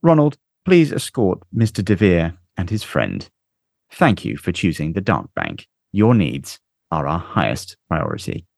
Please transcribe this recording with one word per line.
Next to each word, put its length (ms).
Ronald, 340
please 260
escort 500
Mister 300
De 140
Vere 420
and 140
his 140
friend. 440
Thank 300
you 140
for 160
choosing 400
the 80
Dark 320
Bank. 340
Your 240
needs 460
are 160
our 120
highest 560
priority. 560